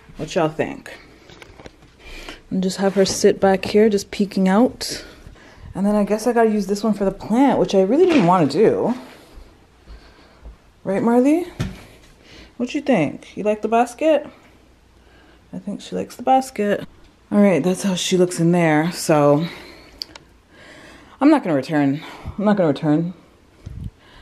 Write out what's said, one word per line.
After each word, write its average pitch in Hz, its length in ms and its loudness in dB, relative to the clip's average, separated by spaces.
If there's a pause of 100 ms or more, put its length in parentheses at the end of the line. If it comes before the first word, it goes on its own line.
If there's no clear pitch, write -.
(180)
What 156 180 -10
y'all 160 140 0
think? - 460 -8 (1500)
And 185 120 -4
just 185 160 -4
have 196 180 -2
her 196 100 4
sit - 340 0
back 190 260 2
here, 214 240 4
just 202 220 -4
peeking 190 380 0
out. - 560 0 (720)
And 190 80 -2
then 208 80 2
I 208 120 2
guess 214 200 -4
I 247 80 2
gotta 226 160 4
use 214 160 0
this 202 180 -4
one 214 120 0
for 202 100 -2
the 190 60 0
plant, 226 480 2
which 135 160 0
I 190 80 4
really 277 240 4
didn't 302 180 4
wanna 175 220 4
do. 156 480 2 (1900)
Right, 190 200 -4
Marley? 254 420 2 (1120)
What 247 180 -8
you 294 80 -4
think? 214 560 -2
You 190 60 -10
like 214 180 -2
the 220 60 -4
basket? 247 580 0 (1300)
I 185 60 -12
think 196 220 -10
she - 140 -14
likes 185 200 -8
the - 80 -16
basket. 254 640 -2 (440)
All 208 80 2
right, 196 220 4
that's 185 220 -2
how 196 100 0
she 180 240 0
looks 180 220 2
in 170 140 4
there. 165 380 2
So 147 540 2 (1800)
I'm 277 80 4
not 285 140 4
gonna 165 120 -2
return. 143 460 -2 (380)
I'm 196 60 -4
not 208 120 2
gonna 175 120 2
return. 160 440 -2 (1080)